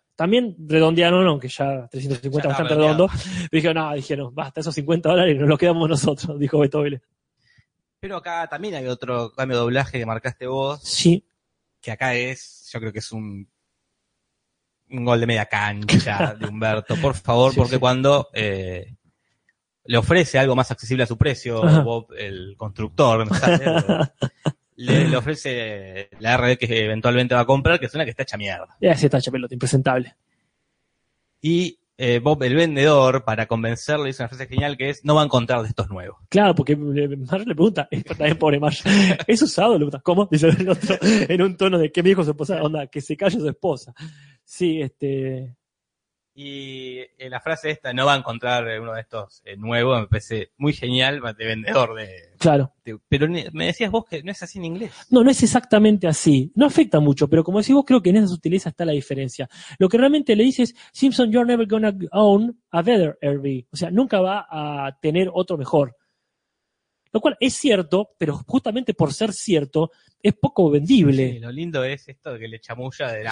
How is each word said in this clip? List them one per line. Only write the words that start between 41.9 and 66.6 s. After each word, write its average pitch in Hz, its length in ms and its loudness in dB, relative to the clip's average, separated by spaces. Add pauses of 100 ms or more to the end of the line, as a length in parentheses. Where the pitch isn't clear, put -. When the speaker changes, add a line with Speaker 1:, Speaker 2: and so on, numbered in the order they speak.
Speaker 1:
"¿Qué 175 120 -2
me 180 60 6
dijo 185 140 4
su 151 80 -2
esposa?". 156 300 -4
Onda, 151 260 -4
que 147 140 -10
se 151 160 -6
calle 196 220 0
su 151 100 -4
esposa. 131 440 -6 (560)
Sí, 160 320 -2
este, 131 760 -6 (840)
Speaker 2:
Y, 135 600 -14
eh, 131 320 -18
la 127 100 -10
frase 156 300 -6
esta, 135 220 -8
"No 131 120 0
va 143 80 4
a 139 40 0
encontrar, 120 520 -4
eh, 113 100 -8
uno 113 140 -12
de 113 80 -10
estos, 107 420 -14
eh, 101 140 -18
nuevos", 120 420 -2
me 107 80 -6
parece 104 500 -6
muy 143 140 -2
genial, 131 480 -2 (160)
de 110 100 -10
vendedor 113 500 -2
de 95 420 -16
Speaker 1:
Claro. 143 340 2 (140)
Speaker 2:
de, 110 120 -12 (120)
pero 147 180 0
ni, 170 160 -4 (100)
me 156 120 -6
decías 190 260 -4
vos - 140 -2
que 151 180 -12
no 190 80 -12
es - 120 -14
así 185 160 -16
en 175 60 -10
inglés. 180 260 -10 (180)
Speaker 1:
No, 240 140 6
no 269 80 8
es 262 120 2
exactamente 214 640 4
así. 147 480 2
No 254 120 6
afecta 247 320 4
mucho, 147 280 4
pero 160 160 4
como 185 160 0
decís 233 160 2
vos, 277 100 6
creo 254 180 4
que 180 80 4
en 202 60 6
esa 214 100 4
sutileza 175 420 -2
está 170 160 -6
la 160 80 0
diferencia. 135 560 -6 (300)
Lo 190 100 4
que 226 80 4
realmente 277 380 4
le 214 100 4
dice 254 180 2
es, 226 120 -4 (180)
"Simpson, 254 380 2
you're 240 160 2
never 233 200 2
gonna 214 260 0 (180)
own 208 580 4
a 170 140 0
better 185 360 2
R 143 200 -2
V." 135 320 -6
O - 40 -18
sea, 170 160 -6
nunca 208 300 2
va 190 280 -2
a 147 520 -8
tener 175 320 0
otro 180 240 -4
mejor. 139 400 0 (1160)